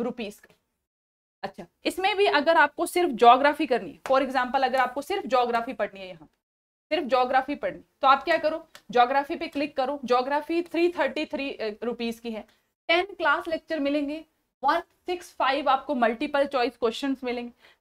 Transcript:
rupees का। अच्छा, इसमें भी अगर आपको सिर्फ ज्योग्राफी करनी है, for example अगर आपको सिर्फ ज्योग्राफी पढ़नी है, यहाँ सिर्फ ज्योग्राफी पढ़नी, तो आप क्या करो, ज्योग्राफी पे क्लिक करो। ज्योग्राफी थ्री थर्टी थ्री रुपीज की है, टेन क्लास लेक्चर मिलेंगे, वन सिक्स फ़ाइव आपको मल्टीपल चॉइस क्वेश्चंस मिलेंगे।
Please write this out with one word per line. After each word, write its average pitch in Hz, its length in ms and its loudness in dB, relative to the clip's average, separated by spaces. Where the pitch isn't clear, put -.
rupees 233 400 -8
का। - 140 -20
अच्छा, 196 240 -12
इसमें 370 320 -2
भी 403 100 4
अगर 302 300 4
आपको 302 300 2
सिर्फ 349 260 0
ज्योग्राफी 262 540 6
करनी 220 240 -2
है, - 120 -20
for 269 200 2
example 262 420 -2
अगर 254 140 0
आपको 254 240 -2
सिर्फ 381 240 -6
ज्योग्राफी 233 480 0
पढ़नी 202 260 -6
है, 190 80 -14
यहाँ 160 200 -20
सिर्फ 311 180 0
ज्योग्राफी 262 480 2
पढ़नी, 190 240 -6
तो 269 60 4
आप 269 160 6
क्या 330 140 2
करो, 320 280 -4
ज्योग्राफी 277 460 2
पे 320 120 -6
क्लिक 294 280 -6
करो। 269 280 -2
ज्योग्राफी 285 580 0
थ्री 339 280 0
थर्टी 302 360 -4
थ्री 277 300 -8
रुपीज 233 380 -6
की 233 100 -10
है, 214 140 -10
टेन 349 180 4
क्लास 339 420 -2
लेक्चर 320 320 -4
मिलेंगे, 285 440 -2
वन 302 180 2
सिक्स 359 280 -8
फ़ाइव 269 360 0
आपको 262 240 0
मल्टीपल 269 520 0
चॉइस 262 300 -2
क्वेश्चंस 262 480 -2
मिलेंगे। 240 260 -6